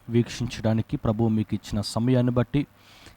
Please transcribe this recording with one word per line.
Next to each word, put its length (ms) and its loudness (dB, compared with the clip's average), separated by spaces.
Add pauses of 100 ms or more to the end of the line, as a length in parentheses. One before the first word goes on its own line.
వీక్షించడానికి 880 0
ప్రభు 300 0
మీకు 260 0
ఇచ్చిన 280 -4
సమయాన్ని 500 2
బట్టి, 360 0 (500)